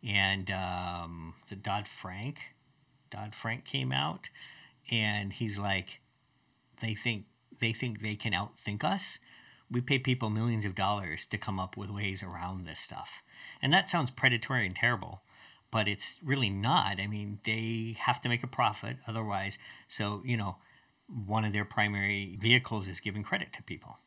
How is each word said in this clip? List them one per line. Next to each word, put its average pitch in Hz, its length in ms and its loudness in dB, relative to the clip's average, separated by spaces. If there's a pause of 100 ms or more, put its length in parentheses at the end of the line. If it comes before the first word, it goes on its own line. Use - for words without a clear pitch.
and, 98 460 4
um, 87 800 -4 (100)
is - 60 -12
it 98 140 -10
Dodd-Frank? 101 760 -4 (720)
Dodd-Frank 110 540 -4
came 131 260 0
out, 147 380 0 (640)
and 104 420 2
he's 104 260 -2
like, 95 420 -2 (800)
"They 113 140 -2
think, 107 300 -2 (340)
they 113 140 2
think 110 300 -4
they 107 120 -2
can 104 180 -2
outthink 104 520 -2
us? - 340 0 (520)
We 123 100 2
pay 131 180 2
people 127 320 2
millions 110 340 2
of 95 100 -2
dollars 95 520 0
to 101 120 -4
come 98 200 -2
up 92 180 -4
with 101 140 -6
ways 98 320 -4
around 90 440 -6
this 78 120 -8
stuff." - 440 -10 (400)
And 135 100 4
that 185 160 6
sounds 151 220 2
predatory 120 560 2
and 95 100 -4
terrible, - 460 0 (480)
but 107 180 2
it's - 340 -2
really 135 280 2
not. 101 500 2
I 101 60 0
mean, 104 380 -4
they 113 560 0
have - 220 2
to 123 60 0
make 120 160 2
a 131 40 -6
profit 117 500 0 (100)
otherwise. 104 500 -2 (300)
So, 104 360 0
you 123 120 2
know, 98 220 0 (500)
one 110 360 0
of 104 80 2
their 104 120 2
primary 101 760 0
vehicles 113 460 6
is 92 140 -6
giving 104 220 -2
credit - 320 -4
to - 80 -12
people - 440 -12